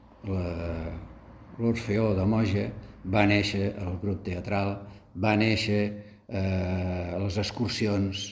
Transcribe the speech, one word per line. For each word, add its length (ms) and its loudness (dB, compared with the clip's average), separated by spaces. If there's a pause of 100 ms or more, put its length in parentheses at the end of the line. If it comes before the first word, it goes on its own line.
(240)
la, 200 -2 (1120)
l'Orfeó 560 2
de 120 2
Moja, 400 2 (360)
va 240 4
néixer 460 2
el 260 -6
grup 260 -4
teatral, 500 -2 (380)
va 240 2
néixer, 460 4 (460)
eh, 920 -2
les 200 0
excursions 920 0